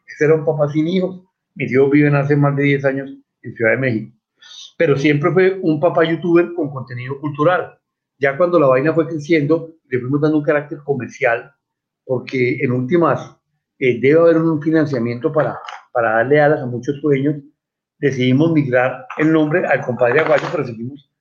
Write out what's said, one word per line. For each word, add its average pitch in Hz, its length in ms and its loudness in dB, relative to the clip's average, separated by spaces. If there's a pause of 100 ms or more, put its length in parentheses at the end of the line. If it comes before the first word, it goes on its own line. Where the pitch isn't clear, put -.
Ese - 200 -2
era 156 80 4
un 156 100 -2
papá 147 240 0
sin 151 180 -2
hijos. 180 360 -2 (320)
Mis 117 180 -6
hijos 135 180 4
viven 147 240 4
hace 143 220 0
más 143 200 2
de 139 80 0
diez 143 200 0
años 135 260 -4 (300)
en 110 140 -16
Ciudad 110 160 0
de 120 80 0
México. 113 360 -4 (600)
Pero 147 220 2
siempre 147 340 2
fue 190 300 2
un 156 180 0
papá 165 240 2
youtuber 170 480 2
con 147 160 -4
contenido 127 500 -12
cultural. 151 580 -2 (420)
Ya 139 180 -2
cuando 175 220 2
la 147 80 4
vaina 135 260 2
fue 156 140 0
creciendo, 160 680 -2 (140)
le 127 120 -2
fuimos 135 200 -2
dando 156 180 2
un 147 60 -2
carácter 151 400 -2
comercial, 120 680 -4 (520)
porque 127 560 -2
en 127 120 0
últimas, 127 640 -2 (420)
eh, 117 220 0
debe 139 180 4
haber 170 200 6
un 160 220 0
financiamiento 143 720 -2
para, 131 240 -2 (360)
para 113 240 0
darle 131 240 4
alas 147 200 4
a 131 60 -6
muchos 123 340 -6
sueños. 143 360 0 (640)
Decidimos 139 540 0
migrar 127 540 0 (120)
el 156 140 2
nombre 156 340 0
al 139 160 0
Compadre 123 380 0
Aguayo, 156 300 2
pero 156 140 -4
seguimos 120 460 -12 (100)